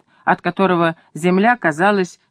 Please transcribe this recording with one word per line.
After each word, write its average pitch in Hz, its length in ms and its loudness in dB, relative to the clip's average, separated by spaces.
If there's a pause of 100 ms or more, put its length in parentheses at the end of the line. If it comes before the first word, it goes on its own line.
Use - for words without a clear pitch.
(240)
от 175 160 0
которого 175 560 -2 (180)
земля 185 420 0
казалась 180 600 -2 (120)